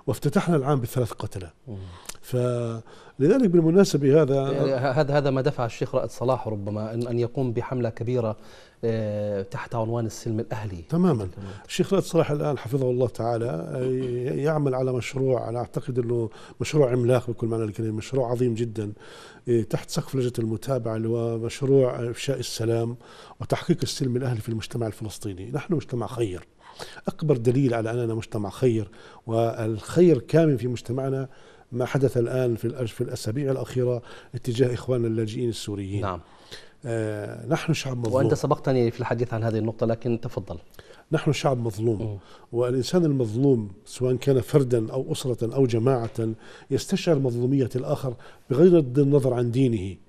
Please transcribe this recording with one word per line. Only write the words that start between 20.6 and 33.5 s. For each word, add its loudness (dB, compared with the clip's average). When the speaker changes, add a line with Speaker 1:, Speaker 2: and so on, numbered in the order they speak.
Speaker 1:
اللي -4
هو -2
مشروع 2
إفشاء -4
السلام -2
وتحقيق 0
السلم -2
الأهلي -2
في -8
المجتمع -4
الفلسطيني. -10
نحن -4
مجتمع -4
خير، -4
أكبر 0
دليل 2
على -2
أننا -2
مجتمع -6
خير، 0
والخير 4
كامن 4
في -4
مجتمعنا، -4
ما -2
حدث 2
الآن 2
في -4
الأج-، -4
في -10
الأسابيع -4